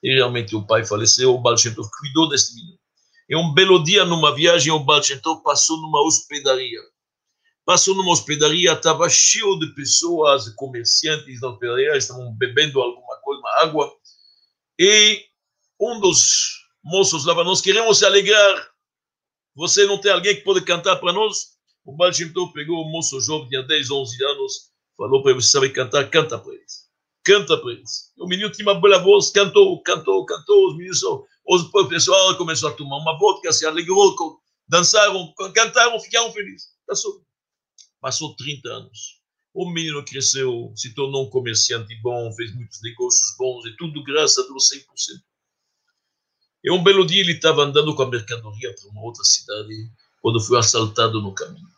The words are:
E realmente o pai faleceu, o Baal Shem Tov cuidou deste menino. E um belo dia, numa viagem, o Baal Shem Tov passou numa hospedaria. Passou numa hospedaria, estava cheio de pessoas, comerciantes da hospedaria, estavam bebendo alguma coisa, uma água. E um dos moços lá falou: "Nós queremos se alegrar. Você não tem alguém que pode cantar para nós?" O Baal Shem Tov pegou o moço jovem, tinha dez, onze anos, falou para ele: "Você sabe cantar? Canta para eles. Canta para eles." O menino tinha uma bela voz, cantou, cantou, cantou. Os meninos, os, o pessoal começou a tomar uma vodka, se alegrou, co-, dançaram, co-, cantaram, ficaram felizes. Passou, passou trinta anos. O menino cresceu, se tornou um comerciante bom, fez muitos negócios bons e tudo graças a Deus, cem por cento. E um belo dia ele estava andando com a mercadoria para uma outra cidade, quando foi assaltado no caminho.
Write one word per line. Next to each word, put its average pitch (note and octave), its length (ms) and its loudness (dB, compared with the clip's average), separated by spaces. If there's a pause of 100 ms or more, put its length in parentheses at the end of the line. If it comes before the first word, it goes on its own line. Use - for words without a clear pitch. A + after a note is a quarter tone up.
E C3 140 0
realmente A#2+ 400 0
o G#2 100 -4
pai A2 200 2
faleceu, A#2 500 2
o B2 60 -2
Baal A#2+ 160 4
Shem A#2+ 180 4
Tov A2 140 -12 (100)
cuidou D3 300 0
deste C3 260 -2
menino. A2 240 -20 (500)
E D#3 80 -2
um E3 160 0
belo F3+ 300 6
dia, F#3 220 2
numa D#3+ 280 2
viagem, D#3+ 400 2
o D#3 60 0
Baal D3 240 2
Shem C#3 160 -2
Tov D#3+ 240 -4
passou D#3 380 0
numa D#3 240 -2
hospedaria. C3+ 760 -4 (840)
Passou F3+ 300 2
numa F#3 180 -2
hospedaria, D#3 600 0
estava D#3+ 380 0
cheio G3+ 480 2
de D#3 160 -8
pessoas, C#3+ 800 0
comerciantes C3 880 -4
da C3 80 -8
hospedaria, B2 480 -2
estavam B2+ 380 -6
bebendo C3 460 0
alguma - 400 -6
coisa, C#3 200 -8
uma A#2+ 220 0
água. D#3 300 0 (840)
E G#3 480 4 (520)
um A3+ 220 -4
dos - 640 0 (180)
moços D#3+ 440 -2
lá E3+ 80 2
falou: F3 160 0
"Nós F#3 100 0
queremos G#3+ 380 2
se G#3+ 80 4
alegrar. G3+ 640 4 (840)
Você F3+ 280 2
não G3+ 160 0
tem G3+ 120 2
alguém G3 240 2
que G3+ 60 -18
pode F#3+ 200 0
cantar F3+ 340 0
para F3 160 -4
nós?" G#3 460 -4 (260)
O C3+ 120 -20
Baal F3 160 2
Shem F3 200 -6
Tov F3+ 200 -6
pegou D#3+ 300 -6
o D#3 80 -10
moço D#3+ 300 -6
jovem, C#3+ 280 -6
tinha C3 140 -6
dez, C#3 280 -4
onze C3 340 -6
anos, C#3 460 -8 (260)
falou C3+ 260 0
para C3+ 100 4
ele: B2 100 0
"Você - 80 2
sabe C3+ 200 2
cantar? C3+ 380 -2
Canta D#3 300 -2
para - 160 -16
eles. - 340 -20 (340)
Canta F#3+ 360 4
para A#2+ 140 -10
eles." - 440 -16
O F3 100 -12
menino F#3+ 240 -6
tinha G#3 160 -6
uma G3 140 2
bela F#3+ 220 6
voz, G3 280 4
cantou, G3+ 520 4
cantou, G2 420 -2
cantou. F#3+ 440 4
Os D3+ 100 -6
meninos, F#3 260 -6
os, F3 580 -2
o F3+ 260 0
pessoal F#3 500 2
começou D#3+ 320 -4
a - 20 -12
tomar C#3 240 -12
uma D#3 220 -4
vodka, F#3+ 340 0
se - 140 -2
alegrou, F3 500 2
co-, D#3+ 240 -10 (260)
dançaram, F#3+ 680 2
co-, F#3+ 180 -12
cantaram, A#3 480 2
ficaram A#3 320 -4
felizes. G3+ 360 -14 (180)
Passou, - 360 -8 (800)
passou C3 360 -10
trinta C3 320 -14
anos. - 540 -18 (320)
O F3 160 -8
menino D#3 340 -8
cresceu, B2+ 720 -4
se - 180 -12
tornou C#3 320 -4
um - 40 -18
comerciante A2+ 720 -2
bom, A#2+ 320 -6
fez A2+ 200 -12
muitos A#2+ 280 -16
negócios A#2 560 -2
bons B2+ 260 -6
e A2+ 120 -14
tudo D3+ 280 -12
graças C#3 400 0
a - 20 -8
Deus, C3+ 220 -2
cem C#3 120 -4
por - 180 -20
cento. - 240 -10 (1400)
E C#3+ 80 -4
um F3+ 120 0
belo F#3+ 240 4
dia F#3+ 160 0
ele F3 100 -2
estava D#3 300 2
andando D3 320 0
com C#3 80 -2
a A#2+ 80 -2
mercadoria A2 640 -12
para - 160 -20
uma G#2 120 -20
outra A#2 220 -14
cidade, G#2+ 640 -4 (300)
quando A#2 200 0
foi A#2+ 180 2
assaltado A2 640 0
no G2+ 100 -10
caminho. - 460 -16